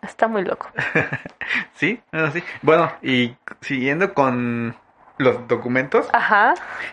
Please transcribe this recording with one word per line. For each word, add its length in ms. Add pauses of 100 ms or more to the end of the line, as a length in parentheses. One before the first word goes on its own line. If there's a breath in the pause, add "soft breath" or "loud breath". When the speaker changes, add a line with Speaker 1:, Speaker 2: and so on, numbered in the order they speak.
Speaker 1:
Está 260
muy 160
loco. 320
Speaker 2:
<laughs> 1000
Sí, 260 (120)
bueno, 200
sí. 120 (180)
Bueno, 300 (100)
y 340 (260)
siguiendo 520
con 600 (420)
los 300
documentos, 680
Speaker 1:
Ajá. 400 (400 loud breath)